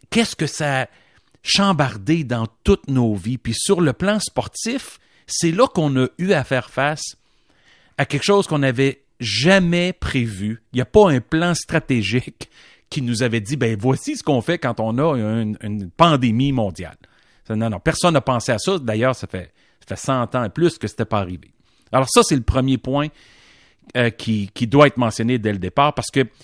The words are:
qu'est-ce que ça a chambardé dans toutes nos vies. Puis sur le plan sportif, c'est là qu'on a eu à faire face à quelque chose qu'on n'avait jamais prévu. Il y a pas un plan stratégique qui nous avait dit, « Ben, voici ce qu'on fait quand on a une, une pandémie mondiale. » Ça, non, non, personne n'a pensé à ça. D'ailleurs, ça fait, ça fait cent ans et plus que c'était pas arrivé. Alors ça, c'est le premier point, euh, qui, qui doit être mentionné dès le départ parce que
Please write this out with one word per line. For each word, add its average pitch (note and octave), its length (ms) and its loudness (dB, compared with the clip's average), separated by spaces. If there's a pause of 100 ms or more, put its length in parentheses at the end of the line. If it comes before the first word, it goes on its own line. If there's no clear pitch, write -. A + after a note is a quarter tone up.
qu'est-ce A3 260 0
que D#3 120 -4
ça C#3 340 -2
a A#2+ 60 -6 (540)
chambardé D3+ 840 0
dans A2+ 220 -2 (180)
toutes G3 240 2
nos A#2+ 260 2
vies. G#2+ 220 -6
Puis A#2 180 -6
sur F#3+ 240 0
le D3+ 140 2
plan G3+ 260 -2
sportif, - 800 -6 (260)
c'est - 260 -2
là G#3+ 160 4
qu'on D3 360 0
a B2+ 40 2 (100)
eu F#3 160 0
à D3 100 2
faire B2+ 260 -4
face D3 460 -4 (840)
à C#3+ 80 0
quelque - 160 -4
chose G3+ 240 2
qu'on D#3 100 -2
n'avait C3+ 460 0 (160)
jamais F3 760 2
prévu. A2 720 -4 (100)
Il A#2+ 60 0
y - 20 0
a B2 40 -2
pas G#3 260 6
un B2+ 100 2
plan E3+ 320 0
stratégique B2+ 960 -2 (400)
qui C#3+ 140 -6
nous A#2+ 180 -2
avait A#2 180 2
dit, « A2 180 -4
Ben, A2+ 220 0
voici C3 380 -2
ce - 60 -14
qu'on C3+ 180 2
fait E3+ 160 -2
quand A#2+ 220 -4
on A2+ 180 -2
a D3+ 180 0
une, A2 460 -2
une G2+ 300 -8
pandémie C3+ 600 2
mondiale. » F#2+ 460 -6 (500)
Ça, A2 80 -4
non, A2+ 140 -2
non, G#2+ 100 -6
personne D#3+ 360 0
n'a C3+ 60 4
pensé B2+ 300 -2
à A2+ 60 0
ça. F#3 220 -2
D'ailleurs, A#2+ 360 -2
ça - 120 -12
fait, F#2 260 -12 (260)
ça - 160 -12
fait - 60 -14
cent B2+ 320 -2
ans B2+ 120 0
et G2+ 40 -6
plus E3 300 -2
que A2 80 -6
c'était A2+ 180 -6
pas G#2+ 140 -2
arrivé. F2+ 320 -8 (400)
Alors C3 180 2
ça, A#3+ 140 6
c'est D#3+ 120 2
le B2+ 60 0
premier C3 380 -2
point, C#3+ 300 -4 (840)
euh, A#2+ 140 2
qui, G#2+ 460 -4
qui A#2+ 100 -2
doit C#3+ 220 8
être - 100 0
mentionné A#2+ 400 0
dès G#2+ 140 -2
le G2+ 80 -4
départ C#3 340 2
parce - 160 -8
que C3+ 160 0 (180)